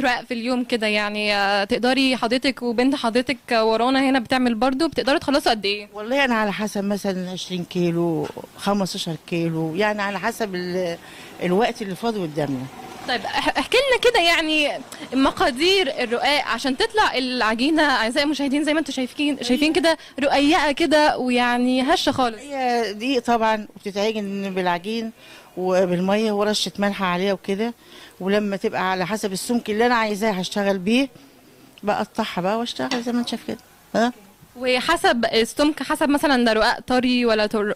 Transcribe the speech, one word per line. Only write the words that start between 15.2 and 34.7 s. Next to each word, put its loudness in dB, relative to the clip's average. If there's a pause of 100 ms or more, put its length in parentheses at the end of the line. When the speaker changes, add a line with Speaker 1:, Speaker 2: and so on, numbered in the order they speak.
Speaker 1:
الرقاق 0
عشان -2
تطلع 2
العجينه، 2
اعزائي 2
المشاهدين، 0
زي 2
ما 2
انتم -4
شايفين، -2
شايفين 2
كده 2 (220)
رقيقه 4
كده، 4
ويعني 2 (120)
هشه 2
خالص. 0
Speaker 2:
هي -2
دقيق -2
طبعا، 0
وبتتعجن -4
بالعجين -2 (460)
وبالميه 2
ورشه 0
ملح -2
عليها 0
وكده، -4 (460)
ولما 0
تبقى -2
على -2
حسب -4
السمك -2
اللي 2
انا 2
عايزاه 0
هشتغل -2
بيه، 2 (720)
بقطعها -4
بقى 0
واشتغل -4
زي -4
ما 0
انت -2
شايف -8
كده. -8 (380)
ها؟ 2 (460)
Speaker 1:
وحسب 2